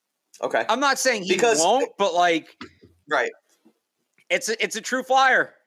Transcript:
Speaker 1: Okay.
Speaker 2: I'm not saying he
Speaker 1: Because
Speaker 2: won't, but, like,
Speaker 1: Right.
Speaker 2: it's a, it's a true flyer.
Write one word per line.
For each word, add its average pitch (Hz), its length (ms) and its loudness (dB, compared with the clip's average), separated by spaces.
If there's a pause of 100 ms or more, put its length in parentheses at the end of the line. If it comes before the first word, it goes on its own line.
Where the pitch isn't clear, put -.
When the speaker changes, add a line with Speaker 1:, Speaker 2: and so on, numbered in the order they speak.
(400)
Speaker 1:
Okay. 113 280 -2
Speaker 2:
I'm 233 120 0
not 269 180 0
saying 233 260 -2
he 180 100 -2
Speaker 1:
Because 226 260 2
Speaker 2:
won't, 233 380 2
but, 190 160 0
like, 175 420 0 (520)
Speaker 1:
Right. 135 220 0 (1000)
Speaker 2:
it's 185 180 -2
a, 220 140 -6
it's 196 140 -4
a 220 40 -10
true 247 220 -4
flyer. 254 520 2 (120)